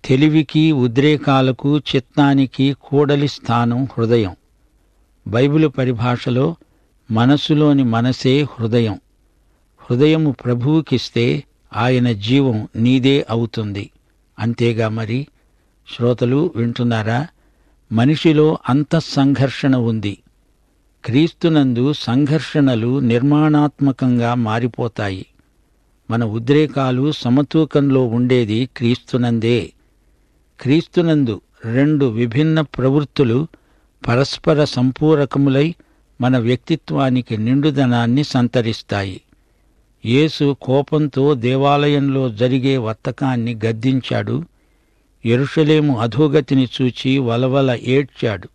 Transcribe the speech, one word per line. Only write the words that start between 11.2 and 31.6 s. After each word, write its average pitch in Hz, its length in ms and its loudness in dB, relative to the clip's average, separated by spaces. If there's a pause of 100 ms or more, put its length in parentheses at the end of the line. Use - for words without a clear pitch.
ఆయన 123 360 0
జీవం 113 640 0
నీదే 127 540 2
అవుతుంది. 110 600 -6 (480)
అంతేగా 117 500 -2
మరి? 113 380 -6 (680)
శ్రోతలు 123 600 0
వింటున్నారా? 117 680 -2 (680)
మనిషిలో 151 680 4 (100)
అంతఃసంఘర్షణ 139 1080 0
ఉంది. 110 420 -4 (880)
క్రీస్తునందు 143 880 0
సంఘర్షణలు 135 1040 0
నిర్మాణాత్మకంగా 135 1400 2
మారిపోతాయి. 113 920 -4 (840)
మన 113 140 -2
ఉద్రేకాలు 131 880 0
సమతూకంలో 139 960 0
ఉండేది 120 680 0
క్రీస్తునందే. 117 960 -2 (880)
క్రీస్తునందు 147 800 0 (240)